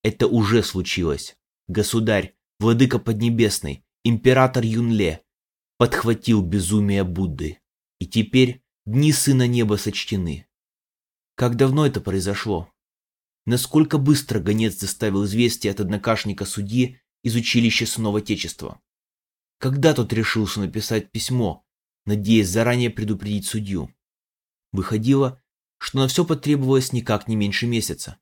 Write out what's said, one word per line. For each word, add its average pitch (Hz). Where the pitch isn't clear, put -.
Это 110
уже 110
случилось. 85
Государь, 104
владыка 117
Поднебесный, 110
император 127
Юнле 110
подхватил 113
безумие 98
Будды. 82
И 90
теперь 123
дни 143
сына 131
неба 113
сочтены. 95
Как 123
давно 135
это 101
произошло? 95
Насколько 151
быстро 135
гонец 104
доставил 101
известие 107
от 98
однокашника 104
судьи 113
из 113
училища 117
Сынов 107
Отечества? -
Когда 139
тот 123
решился 107
написать 107
письмо, 113
надеясь 104
заранее 117
предупредить 104
судью? 98
Выходило, 123
что -
на 131
все 170
потребовалось 135
никак 117
не 113
меньше 104
месяца. -